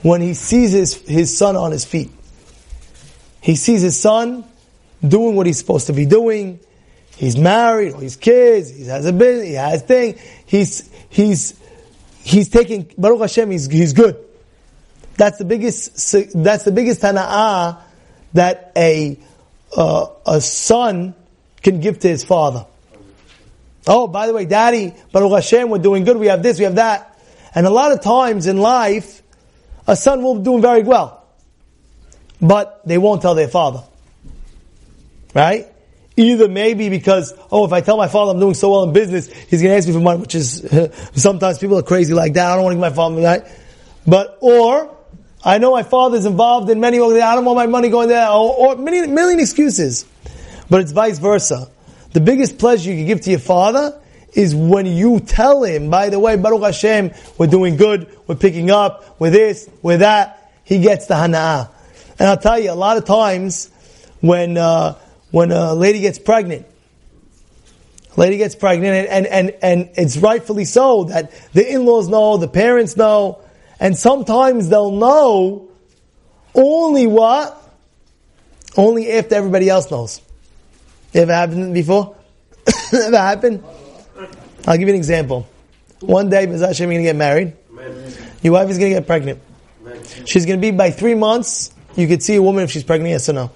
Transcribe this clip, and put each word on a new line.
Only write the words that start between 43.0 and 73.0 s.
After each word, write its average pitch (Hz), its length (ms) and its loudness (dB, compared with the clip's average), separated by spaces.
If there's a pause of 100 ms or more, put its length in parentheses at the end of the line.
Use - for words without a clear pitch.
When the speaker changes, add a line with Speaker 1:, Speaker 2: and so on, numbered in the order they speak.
Speaker 1:
money." 170 220 0 (640)
But, 196 340 2
or, 247 540 2 (500)
"I 202 140 2
know 254 140 4
my 240 100 0
father's 240 420 0
involved 214 460 0
in 220 100 0
many, 240 180 2
I 233 360 2
don't 247 100 0
want 247 120 2
my 240 100 0
money 240 240 0
going 233 180 0
there," 233 200 2
or, 220 260 2
or 262 220 2
many, 330 320 -2
million 330 320 2
excuses. 196 680 -2 (640)
But 185 100 4
it's 151 120 -6
vice 208 260 0
versa. 151 500 -2 (460)
The 160 60 4
biggest 254 380 -2
pleasure 202 320 0
you 180 60 -6
can 156 100 -6
give 196 160 -2
to 190 80 -6
your 180 100 0
father 226 600 -2 (320)
is 185 220 0
when 180 320 0
you 196 340 0
tell 262 440 2
him, 151 260 -4
"By 196 180 2
the 202 100 -2
way, 220 180 2
Baruch 214 260 0
Hashem, 208 480 0 (280)
we're 165 100 2
doing 180 280 2
good, 196 320 0 (180)
we're - 100 -6
picking 170 340 0
up, 202 500 0
we're 160 100 0
this, 208 380 2 (140)
we're 170 160 0
that." 208 540 0 (120)
He 196 140 0
gets 180 280 0
the 185 80 -2
hana'ah. 160 540 -2 (500)
And 190 100 2
I'll 196 100 0
tell 226 200 0
you, 208 120 -4
a 170 40 -6
lot 196 220 0
of 220 80 -4
times 190 640 -2 (520)
when, 175 360 0
uh, 165 380 0 (360)
when 170 200 0
a 170 240 -2
lady 196 260 0
gets 196 180 -4
pregnant, 196 480 -2 (1500)
a 170 40 0
lady 185 160 2
gets 202 180 -4
pregnant, 190 540 -2
and, 190 180 -2
and, 190 240 -2
and, - 120 -16
and 180 340 0
it's 147 200 -2
rightfully 214 480 -2
so 233 400 2
that 165 280 -6 (200)
the 202 160 2
in-laws 240 400 0
know, 214 280 2
the 170 120 -4
parents 226 480 0
know, 208 440 0 (400)